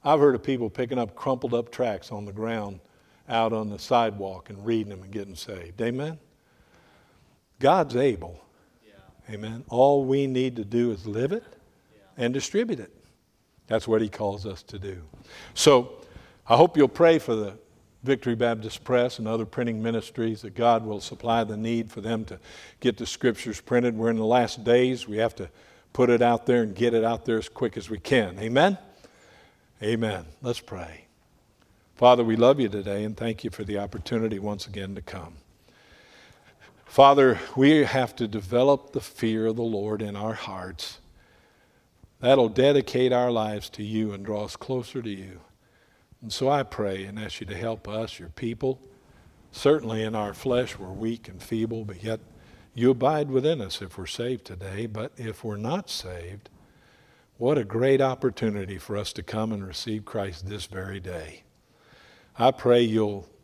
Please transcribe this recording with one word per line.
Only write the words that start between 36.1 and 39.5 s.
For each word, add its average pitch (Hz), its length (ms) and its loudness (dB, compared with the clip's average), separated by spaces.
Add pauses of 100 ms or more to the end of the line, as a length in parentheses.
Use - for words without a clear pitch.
Father, 139 520 8 (160)
we 143 300 6
have 127 320 -2
to 120 100 -4
develop 120 640 0
the 139 80 -4
fear 110 460 -2
of 110 100 0